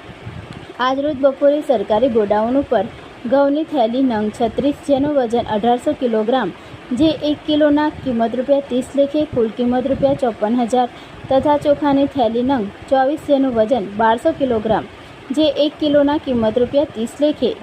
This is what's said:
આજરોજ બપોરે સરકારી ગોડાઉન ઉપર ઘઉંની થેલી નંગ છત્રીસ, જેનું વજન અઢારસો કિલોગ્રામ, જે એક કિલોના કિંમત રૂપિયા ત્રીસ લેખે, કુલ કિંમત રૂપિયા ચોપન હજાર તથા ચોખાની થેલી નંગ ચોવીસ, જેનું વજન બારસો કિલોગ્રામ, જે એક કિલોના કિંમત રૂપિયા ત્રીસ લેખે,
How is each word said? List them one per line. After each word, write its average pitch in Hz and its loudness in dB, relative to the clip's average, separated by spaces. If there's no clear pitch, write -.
આજરોજ 269 -2
બપોરે 285 2
સરકારી 226 0
ગોડાઉન 220 0
ઉપર 233 0
ઘઉંની 277 2
થેલી 262 0
નંગ 214 0
છત્રીસ, 247 -2
જેનું 277 0
વજન 233 0
અઢારસો 240 0
કિલોગ્રામ, 220 0
જે 269 2
એક 294 -2
કિલોના 302 2
કિંમત 226 -2
રૂપિયા 277 0
ત્રીસ 247 -2
લેખે, 277 2
કુલ 240 0
કિંમત 247 -2
રૂપિયા 269 0
ચોપન 226 0
હજાર 240 0
તથા 277 2
ચોખાની 285 2
થેલી 240 0
નંગ 254 0
ચોવીસ, 269 2
જેનું 269 2
વજન 220 0
બારસો 226 2
કિલોગ્રામ, 220 0
જે 302 2
એક 294 0
કિલોના 285 2
કિંમત 240 0
રૂપિયા 285 0
ત્રીસ 226 -6
લેખે, 285 2